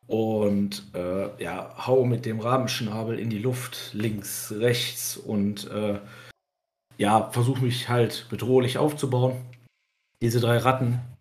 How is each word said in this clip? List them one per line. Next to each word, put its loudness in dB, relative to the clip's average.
und, 0
äh, -4
ja, -10
hau 6
mit 0
dem -4
Rabenschnabel -2
in -4
die -2
Luft, -6
links, -4
rechts -2
und, -2
äh, -2
ja, 4
versuch 2
mich 0
halt 2
bedrohlich 2
aufzubauen. 2
Diese 2
drei 4
Ratten 2